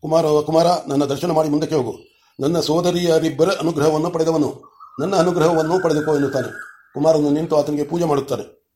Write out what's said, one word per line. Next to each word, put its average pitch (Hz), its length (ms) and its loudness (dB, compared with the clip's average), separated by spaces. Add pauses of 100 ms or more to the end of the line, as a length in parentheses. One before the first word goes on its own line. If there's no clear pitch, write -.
"ಕುಮಾರ, 160 240 0
ಕುಮಾರ, 156 420 2 (200)
ನನ್ನ 143 180 0
ದರ್ಶನ 143 260 -4
ಮಾಡಿ 156 180 2
ಮುಂದಕ್ಕೆ 151 260 -2
ಹೋಗು. 120 180 -2 (460)
ನನ್ನ 156 200 0
ಸೋದರಿಯರಿಬ್ಬರ 165 880 0
ಅನುಗ್ರಹವನ್ನು 156 600 0
ಪಡೆದವನು, 160 520 0 (380)
ನನ್ನ 185 160 -2
ಅನುಗ್ರಹವನ್ನು 170 680 2
ಪಡೆದುಕೋ" 151 320 0
ಎನ್ನುತ್ತಾನೆ. 135 320 -2 (460)
ಕುಮಾರನು 151 360 2
ನಿಂತು 160 260 0
ಆತನಿಗೆ 147 280 0
ಪೂಜೆ 170 220 -2
ಮಾಡುತ್ತಾನೆ. 139 720 -4